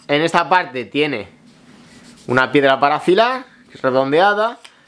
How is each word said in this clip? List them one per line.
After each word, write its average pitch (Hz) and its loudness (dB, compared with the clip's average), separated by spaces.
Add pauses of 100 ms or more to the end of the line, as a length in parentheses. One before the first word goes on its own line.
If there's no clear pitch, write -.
en 147 -2
esta 170 -2
parte 135 -2
tiene 139 -4 (960)
una 127 0
piedra 135 2
para 143 2
afilar, 226 0 (240)
que - -20
es - -20
redondeada, 170 0 (280)